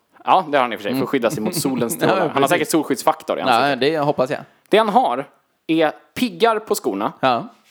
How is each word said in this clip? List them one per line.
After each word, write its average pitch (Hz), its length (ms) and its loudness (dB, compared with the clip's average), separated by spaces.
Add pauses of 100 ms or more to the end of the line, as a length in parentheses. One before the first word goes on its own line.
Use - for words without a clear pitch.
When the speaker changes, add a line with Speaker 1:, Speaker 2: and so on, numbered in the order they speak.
(260)
Speaker 1:
Ja, 151 260 2
det 143 60 2
har 131 40 4
han 120 120 -2
i - 20 -6
och 95 40 -10
för - 40 -12
sig, 101 80 -4
för 131 40 -4
att 135 40 -2
Speaker 2:
Mm. 127 80 -2
Speaker 1:
skydda 117 240 0
sig 107 120 -6
mot - 120 -4
solens 123 380 -2
Speaker 2:
<laughs> - 0 -
Speaker 1:
strålar. 160 220 0
Speaker 2:
Ja, 190 60 0
Speaker 1:
Han 156 80 -2
har 120 60 -8
Speaker 2:
precis. 143 140 2
Speaker 1:
säkert 156 200 0
solskyddsfaktor 143 720 -2
i - 20 -4
ansiktet. 123 280 2
Speaker 2:
Ja, 139 60 0
det 143 300 0
hoppas 147 240 0
jag. 139 100 -4 (300)
Speaker 1:
Det 196 80 4
han 220 120 4
har 156 360 2 (420)
är 160 240 2 (220)
piggar 220 460 0
på 214 160 -4
skorna 104 440 -4
Speaker 2:
Ja. 131 280 0 (240)